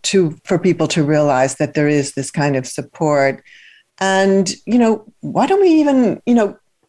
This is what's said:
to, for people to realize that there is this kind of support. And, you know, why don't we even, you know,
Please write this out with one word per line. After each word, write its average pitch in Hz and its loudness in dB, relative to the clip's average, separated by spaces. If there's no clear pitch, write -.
to, 175 0
for 175 -2
people 170 0
to 165 0
realize 143 0
that 147 -4
there 147 0
is 147 -2
this 135 -8
kind 143 -2
of 127 -8
support. 135 -4
And, 196 0
you 226 0
know, 220 0
why 151 -2
don't 381 0
we 370 4
even, 269 2
you 240 0
know, 214 0